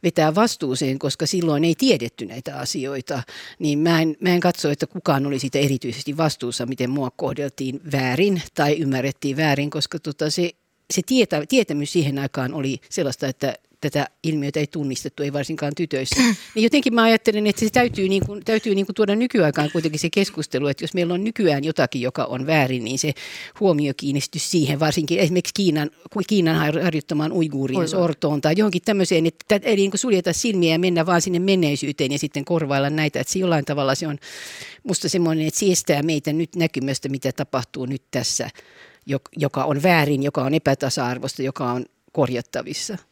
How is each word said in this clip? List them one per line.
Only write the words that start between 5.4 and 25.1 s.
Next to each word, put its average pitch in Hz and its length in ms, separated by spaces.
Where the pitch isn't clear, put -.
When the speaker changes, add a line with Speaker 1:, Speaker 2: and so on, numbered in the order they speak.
Speaker 1:
erityisesti 139 580
vastuussa, 131 480
miten 123 240
mua 131 260
kohdeltiin 135 680
väärin 143 500
tai 147 260
ymmärrettiin 135 580
väärin, 147 320
koska 151 300
tota 151 300
se, 175 220
se 185 140
tietä-, 190 440
tietämys 156 440
siihen 143 260
aikaan 135 340
oli 135 260
sellaista, - 380
että 131 280
tätä 143 260
ilmiötä 151 360
ei 147 80
tunnistettu, 143 560
ei 143 100
varsinkaan 143 420
tytöissä. 139 460
Speaker 2:
<clears throat> 233 340
Speaker 1:
Niin 220 80
jotenkin 247 320
mä 233 80
ajattelen, 220 440
että 202 120
se 214 100
täytyy 240 400
niinku, 196 360
täytyy 220 300
niinku 196 180
tuoda 208 220
nykyaikaan 175 560
kuitenkin 156 280
se 170 100
keskustelu, 156 580
että 139 160
jos 165 100
meillä 175 200
on 185 100
nykyään 170 400
jotakin, 143 380
joka 127 240
on 127 220
väärin, 131 360
niin 127 160
se 151 140
huomio 147 380
kiinnittyy 139 440
siihen, 147 380
varsinkin 160 400